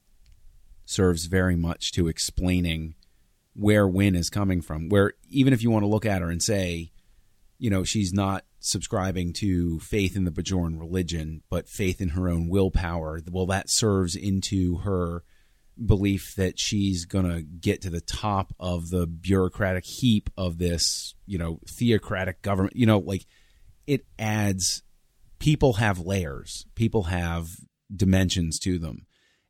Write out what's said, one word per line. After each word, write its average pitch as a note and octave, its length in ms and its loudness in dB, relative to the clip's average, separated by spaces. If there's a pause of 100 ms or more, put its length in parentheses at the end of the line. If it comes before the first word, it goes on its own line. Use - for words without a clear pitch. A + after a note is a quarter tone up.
(840)
serves F2+ 420 2
very F#2 300 2
much E2+ 360 -4
to E2+ 160 0
explaining E2 840 -2 (600)
where G#2 320 4
Wynn F#2+ 280 4
is F2 160 0
coming G2 300 0
from, D#2+ 280 -6
where G2+ 240 4 (180)
even C3+ 220 4
if A2+ 100 2
you A#2 80 2
want A2 140 2
to G2+ 40 0
look G#2+ 160 0
at G2 160 0
her E2+ 100 -2
and E2+ 120 -4
say, F2 480 -2 (680)
you A#2 120 0
know, F#2+ 140 2
she's F#2+ 280 0
not G2 320 0 (140)
subscribing F#2 760 -2
to E2+ 460 0
faith G2 360 -2
in F#2+ 80 0
the F2 60 0
Bajoran E2+ 500 -2
religion, E2 680 -4
but E2+ 200 -4
faith F#2 320 -4
in F#2 100 -2
her F2+ 180 -2
own E2+ 200 0
willpower, E2+ 720 0 (100)
well, F#2 160 -2
that F#2+ 240 -2
serves F#2+ 460 2
into F#2 640 0
her F2 440 -4 (640)
belief G2 500 2
that F#2 220 0
she's G2 460 -2
gonna F2 380 -2
get E2+ 400 -4
to F#2+ 80 -6
the E2+ 100 -4
top G2 580 -2
of F2 320 -4
the F2 160 0
bureaucratic F#2 800 0
heap A2+ 500 0
of F2 220 -4
this, - 560 -2 (100)
you G2 140 -6
know, E2 300 -6
theocratic G2+ 760 -2
government. G2 340 0
You B2 100 4
know, A2 120 6
like, F#2 280 -4 (600)
it C#3+ 180 -2 (140)
adds, G#2 640 -2 (560)
people C#3+ 360 4
have G2+ 260 2
layers. E2 760 -6
People A2+ 300 2
have E2+ 440 -2 (460)
dimensions F#2 680 2
to F2+ 180 -2
them. D#2 280 -10 (440)